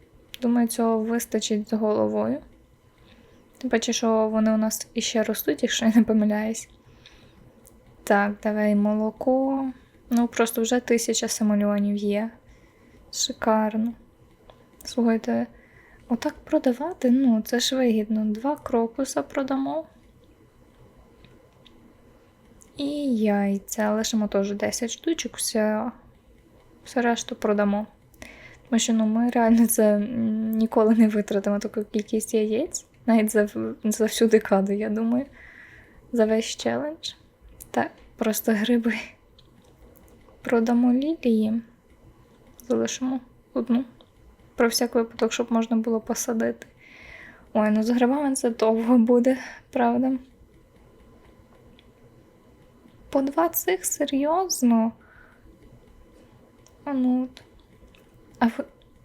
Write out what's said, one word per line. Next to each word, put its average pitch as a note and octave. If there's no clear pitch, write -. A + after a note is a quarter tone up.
Думаю, A#3+
цього A3+
вистачить A3
з -
головою. G#3+
Тим B3+
паче, A3+
що A3
вони A3
у -
нас A3
іще A3+
ростуть, A3+
якщо A#3
я A3+
не A3+
помиляюсь. G#3+
Так, G#3
давай G#3+
молоко. B3+
Ну, A#3+
просто A#3
вже A#3+
тисяча A#3
симольонів G#3
є. G#3
Шикарно. A3
Слухайте, A#3
отак A#3+
продавати, D4
ну, A#3+
це A#3+
ж C4
вигідно. A3
Два A3+
крокуса B3+
продамо. C#4
І C#4+
яйця. G3+
Лишимо G#3+
теж G3+
десять G#3
штучок, -
все, G#3+
все -
решту A#3
продамо. G#3
Тому A#3
що, A#3
ну, A3
ми A3+
реально A#3
це, G#3+
м, A3
ніколи A3
не A3
витратимо G3+
таку G#3
кількість G#3+
яєць. A3
Навіть A3
за, G#3
за G#3+
всю A3
декаду, G3+
я G#3
думаю. A3+
За A3+
весь A3
челендж. C4+
Так, B3+
просто A3
гриби. A3+
Продамо A#3+
лілії. A#3
Залишимо B3
одну. B3
Про A#3
всяк A#3
випадок, A3+
щоб A#3+
можна A3+
було A3+
посадити. A3+
Ой, G#3+
ну G#3+
з A3
грибами C4
це B3
довго A3+
буде, B3
правда? B3
По C4+
два D4+
цих? F4+
Серйозно? C#4+
А C#4+
ну B3+
от. -
А A#3+
ви, -